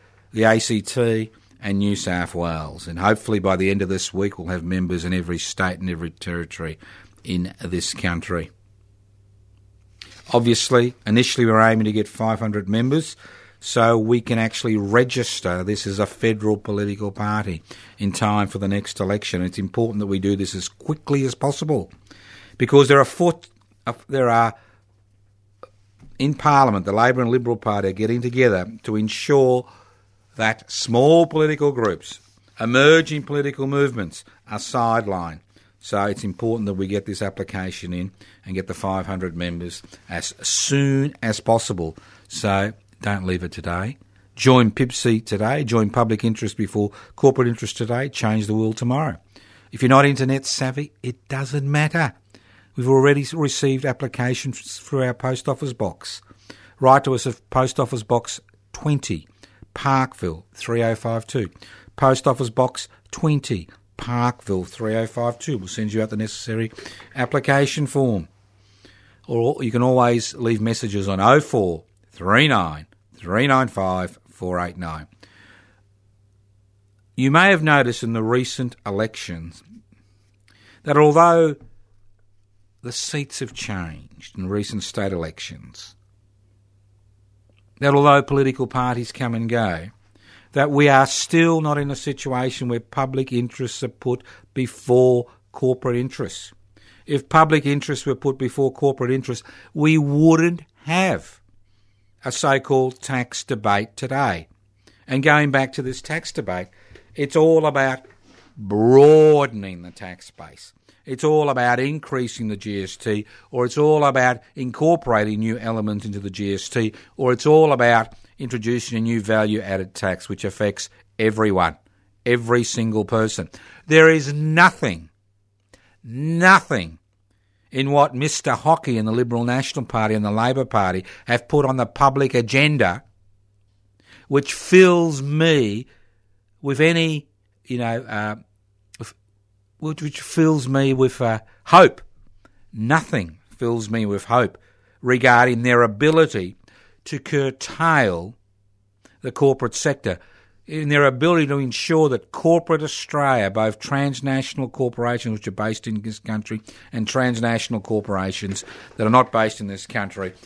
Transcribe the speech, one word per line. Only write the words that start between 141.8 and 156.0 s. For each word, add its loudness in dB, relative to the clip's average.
Nothing -2
fills -4
me -2
with -4
hope 0
regarding 4
their 6
ability 2
to -10
curtail -2
the -8
corporate 0
sector, -4
in -6
their 4
ability 2
to -2
ensure 0
that -4
corporate 0
Australia, -2
both -2
transnational -4
corporations -4
which -8
are -6
based -6
in -6